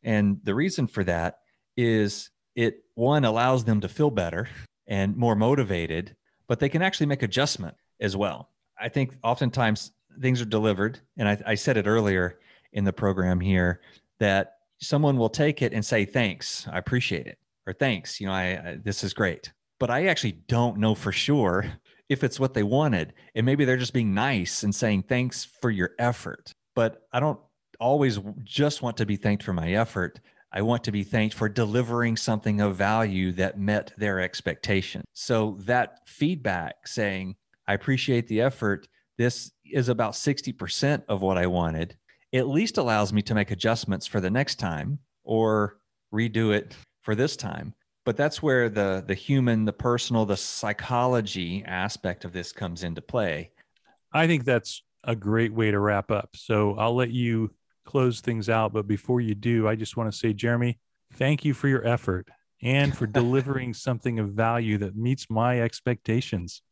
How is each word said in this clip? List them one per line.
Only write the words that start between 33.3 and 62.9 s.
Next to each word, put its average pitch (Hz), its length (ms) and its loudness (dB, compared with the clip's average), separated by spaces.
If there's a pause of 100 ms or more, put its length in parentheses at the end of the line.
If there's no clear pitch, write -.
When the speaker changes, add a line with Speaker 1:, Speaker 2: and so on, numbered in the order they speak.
Speaker 1:
that 95 260 -2
met 101 380 -2
their 98 240 -2
expectation. - 920 -4
So 107 480 -2
that 117 460 -2
feedback 117 840 -4
saying, 95 480 -4 (320)
"I 101 60 2
appreciate 123 520 0
the 110 160 0
effort. 110 460 -2 (280)
This - 360 -2 (120)
is 131 240 0
about 113 280 0
sixty 135 360 -2
percent 139 560 -2
of 98 140 0
what 95 160 4
I 90 80 2
wanted," 85 500 0 (360)
at 127 160 2
least 196 300 0
allows 107 340 2
me 104 100 2
to 113 120 -2
make 104 160 0
adjustments 104 560 -2
for - 140 -2
the 92 100 0
next 131 260 0
time 85 420 -4 (260)
or 110 540 2 (360)
redo 110 400 2
it - 220 -2 (260)
for 107 120 -2
this 123 220 0
time. 80 380 -8 (300)
But 110 140 -2
that's 147 240 0
where 127 260 4
the, 98 380 0
the 98 80 0
human, 120 500 2
the 104 80 0
personal, 120 540 0
the 101 100 0
psychology 104 1300 -2
aspect 92 600 -6
of 87 80 -12
this 90 180 -8
comes 87 320 -8
into 85 160 -6
play. 85 520 -4 (600)
Speaker 2:
I 160 140 4
think 160 180 2
that's 120 380 0 (220)
a 117 120 -2
great 107 380 0
way 110 160 2
to 101 80 2
wrap 101 320 0
up. 101 260 -2
So 104 380 2
I'll 113 200 0
let 123 180 0
you 117 420 0 (320)
close 127 340 2
things 110 300 -2
out. 110 240 2
But 104 120 -2
before 113 360 0
you 110 120 0
do, 110 320 2
I 110 80 2
just 110 220 -8
wanna 110 160 -2
say, 110 220 0
Jeremy, 120 440 0 (360)
thank 143 320 0
you 143 80 2
for - 120 -4
your 131 200 2
effort 98 420 0 (320)
and 139 340 2